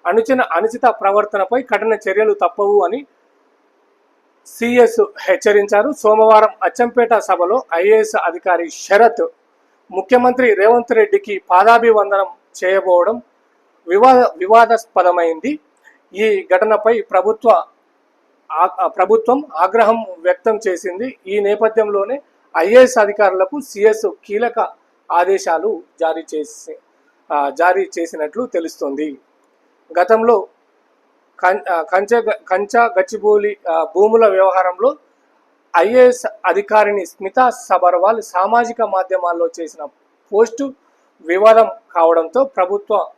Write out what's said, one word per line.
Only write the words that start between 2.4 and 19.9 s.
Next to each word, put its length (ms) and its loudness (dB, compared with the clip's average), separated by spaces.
అని 200 -6
సిఎస్ 600 2
హెచ్చరించారు. 680 0
సోమవారం 580 4
అచ్చంపేట 500 0
సభలో 500 -2
ఐఏఎస్ 500 0
అధికారి 460 -4
శరత్ 580 0
ముఖ్యమంత్రి 640 0
రేవంత్ 380 2
రెడ్డికి 580 -2
పాదాభివందనం 800 2
చేయబోవడం 560 0
వివా-, 500 4
వివాదాస్పదమైంది. 1200 0
ఈ 420 -2
ఘటనపై 460 0
ప్రభుత్వ 640 0
ఆ-, 360 -2
ప్రభుత్వం 560 0
ఆగ్రహం 500 0